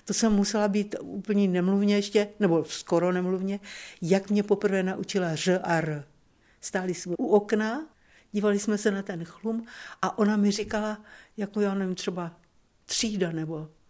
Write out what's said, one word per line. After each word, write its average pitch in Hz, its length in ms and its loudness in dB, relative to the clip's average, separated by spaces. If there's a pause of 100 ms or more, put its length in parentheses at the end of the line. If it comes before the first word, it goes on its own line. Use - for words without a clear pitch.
to - 80 -4
jsem 220 200 2
musela 208 340 2
být 202 320 0
úplně 202 480 0
nemluvně 196 480 2
ještě, 202 320 2 (120)
nebo 165 260 4
skoro 175 460 0
nemluvně, 185 480 -2 (420)
jak 190 280 2
mě 208 140 2
poprvé 196 400 2
naučila 185 520 -2
ř 180 280 2
a 170 120 0
r. 156 280 -2 (580)
Stáli 185 320 -4
jsme 175 240 -6
u 262 100 -2
okna, 214 580 2 (460)
dívali 208 280 2
jsme 208 180 0
se 208 140 2
na 196 100 -4
ten 170 240 -8
chlum 226 400 -6 (360)
a - 160 -2
ona 214 200 4
mi 202 140 4
říkala, 214 540 -4 (320)
jako 208 240 -4
já 196 120 2
nevím, 190 220 -2
třeba 175 440 -6 (460)
třída 196 460 -2
nebo 160 380 -6 (200)